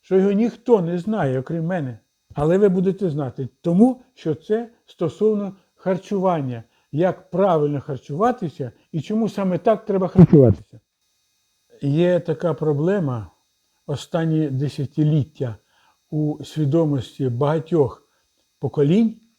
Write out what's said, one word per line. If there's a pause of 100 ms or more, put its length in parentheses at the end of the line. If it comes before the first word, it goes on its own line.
що
його
ніхто
не
знає,
окрім
мене. (340)
Але
ви
будете
знати, (120)
тому (120)
що
це (160)
стосовно (200)
харчування, (280)
як
правильно
харчуватися (200)
і
чому
саме
так
треба
харчуватися. (1040)
Є
така
проблема (540)
останні
десятиліття (540)
у
свідомості
багатьох (500)
поколінь. (200)